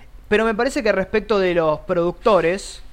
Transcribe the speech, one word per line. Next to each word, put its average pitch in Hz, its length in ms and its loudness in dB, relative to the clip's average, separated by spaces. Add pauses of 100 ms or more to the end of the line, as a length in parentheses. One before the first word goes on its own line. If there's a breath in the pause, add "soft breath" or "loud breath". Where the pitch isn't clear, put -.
(280 loud breath)
Pero 214 160 2
me 226 100 0
parece 254 280 -2
que 208 100 2
respecto 196 460 0
de 180 160 2
los 156 260 2
productores, 175 1000 0 (100)